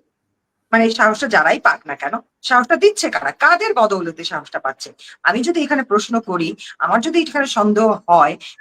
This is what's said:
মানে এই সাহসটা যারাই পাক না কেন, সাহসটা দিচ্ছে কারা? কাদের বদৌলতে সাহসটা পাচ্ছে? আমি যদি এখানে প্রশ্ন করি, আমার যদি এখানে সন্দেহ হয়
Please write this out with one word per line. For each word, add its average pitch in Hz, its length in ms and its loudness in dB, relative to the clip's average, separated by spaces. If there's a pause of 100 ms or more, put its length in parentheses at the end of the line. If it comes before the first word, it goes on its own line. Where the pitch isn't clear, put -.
(720)
মানে 226 120 4
এই 226 140 0
সাহসটা 220 300 0
যারাই 180 320 2
পাক - 260 -2
না 139 100 -10
কেন, - 180 -8 (280)
সাহসটা 247 340 0
দিচ্ছে 403 340 2
কারা? - 220 -4
কাদের 359 420 2
বদৌলতে 180 500 -2
সাহসটা 151 340 -10
পাচ্ছে? 131 340 -8 (300)
আমি 202 200 0
যদি 339 200 -2
এখানে 277 200 -2
প্রশ্ন 214 380 -2
করি, 175 360 -6 (220)
আমার 185 220 0
যদি 330 220 -2
এখানে 285 240 -4
সন্দেহ 214 400 2 (220)
হয় 160 280 4 (240)